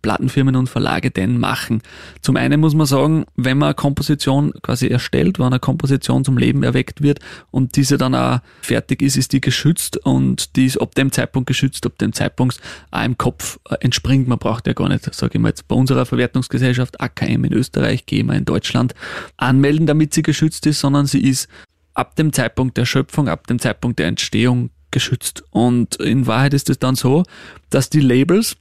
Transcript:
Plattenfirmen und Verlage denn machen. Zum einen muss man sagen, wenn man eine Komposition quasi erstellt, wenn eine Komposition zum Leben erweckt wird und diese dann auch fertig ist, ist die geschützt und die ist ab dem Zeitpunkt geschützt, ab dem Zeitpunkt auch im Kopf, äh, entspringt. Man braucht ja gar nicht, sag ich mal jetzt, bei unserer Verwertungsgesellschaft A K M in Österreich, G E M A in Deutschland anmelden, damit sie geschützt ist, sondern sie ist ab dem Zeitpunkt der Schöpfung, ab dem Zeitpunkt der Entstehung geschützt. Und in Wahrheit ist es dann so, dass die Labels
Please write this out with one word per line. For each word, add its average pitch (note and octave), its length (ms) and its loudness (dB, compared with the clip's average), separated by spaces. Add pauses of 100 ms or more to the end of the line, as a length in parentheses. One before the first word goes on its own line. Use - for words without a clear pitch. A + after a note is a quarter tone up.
Plattenfirmen C3 540 0
und B2+ 120 0
Verlage - 420 -2
denn A2+ 300 0
machen. A2 400 -2 (400)
Zum - 160 2
einen C#3 240 2
muss D#3 140 4
man D#3 100 4
sagen, C#3+ 400 2 (120)
wenn C3 200 0
man D3 120 2
eine D3 60 0
Komposition C#3+ 800 0 (100)
quasi B2 260 -2
erstellt, C#3 500 0
wenn B2+ 80 2
eine B2+ 140 0
Komposition C3+ 640 0
zum C3 100 2
Leben B2 260 2
erweckt B2+ 380 -2
wird C#3+ 200 2 (300)
und C3 260 -2
diese C3+ 200 2
dann C3 180 0
auch B2 260 0 (200)
fertig A#2 400 -2
ist, C3+ 160 0
ist C3+ 160 -2
die C3+ 80 2
geschützt - 560 0
und C3 600 0
die C3 100 4
ist C3 120 -2
ab - 160 -4
dem C3+ 160 2
Zeitpunkt B2+ 360 -2
geschützt, - 400 -2
ab - 100 -6
dem G#2 160 -2
Zeitpunkt B2 480 -2 (300)
auch - 120 -4
im A#2+ 140 -2
Kopf, - 420 -4 (120)
äh, - 100 -4
entspringt. B2+ 480 2
Man A#2+ 100 0
braucht A2+ 280 -4
ja B2+ 80 0
gar F#2 160 0
nicht, - 240 -2
sag - 200 -4
ich A2 60 0
mal A2 80 2
jetzt, - 200 -6
bei - 60 -2
unserer B2+ 300 2
Verwertungsgesellschaft B2 960 -2
A - 80 -6
K - 160 -6
M - 200 0
in - 100 -2
Österreich, - 500 -2
G - 140 -4
E - 20 2
M A#2 80 0
A G#2 60 0
in G2+ 100 -2
Deutschland - 500 -2 (440)
anmelden, C#3+ 480 2
damit D3+ 260 2
sie - 80 0
geschützt D#3 460 0
ist, D3+ 140 0
sondern C#3+ 260 2
sie C#3 160 0
ist C3 260 0 (460)
ab - 220 -6
dem D#3 180 0
Zeitpunkt C3 420 -2
der A#2+ 80 2
Schöpfung, C3+ 460 0
ab - 160 -4
dem A#2+ 120 -2
Zeitpunkt A#2+ 420 -2
der D#2 80 0
Entstehung A#2+ 600 0 (220)
geschützt. - 600 -4
Und A#2+ 460 0
in A#2+ 300 0
Wahrheit C3 260 2
ist C#3 160 -2
es C3+ 100 0
dann C3 160 0
so, C3+ 280 2 (480)
dass C3+ 180 0
die D3+ 120 2
Labels C#3 600 2